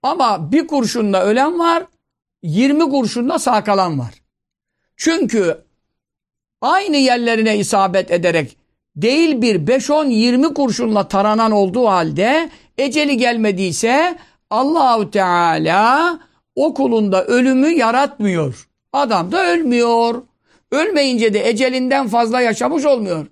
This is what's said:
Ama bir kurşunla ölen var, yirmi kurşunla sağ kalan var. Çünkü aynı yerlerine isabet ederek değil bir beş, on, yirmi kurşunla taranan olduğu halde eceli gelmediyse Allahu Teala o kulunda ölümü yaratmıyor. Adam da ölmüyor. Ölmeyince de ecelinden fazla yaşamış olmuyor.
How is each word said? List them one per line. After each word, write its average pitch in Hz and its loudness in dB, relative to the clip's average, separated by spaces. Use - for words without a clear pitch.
Ama 233 -2
bir 311 2
kurşunla 214 0
ölen 269 0
var, 339 0
yirmi 269 2
kurşunla 262 -2
sağ 214 0
kalan 185 0
var. 123 -10
Çünkü 226 0
aynı 339 0
yerlerine 233 0
isabet 190 0
ederek 170 -2
değil 262 2
bir 190 0
beş, 254 0
on, 302 2
yirmi 247 2
kurşunla 226 -2
taranan 214 0
olduğu 208 0
halde 196 0
eceli 277 0
gelmediyse 233 0
Allahu 247 0
Teala 185 0
o 285 0
kulunda 214 0
ölümü 254 2
yaratmıyor. 226 -2
Adam 214 -2
da 349 0
ölmüyor. 240 0
Ölmeyince 269 0
de 208 0
ecelinden 254 -2
fazla 233 0
yaşamış 254 -2
olmuyor. 196 -2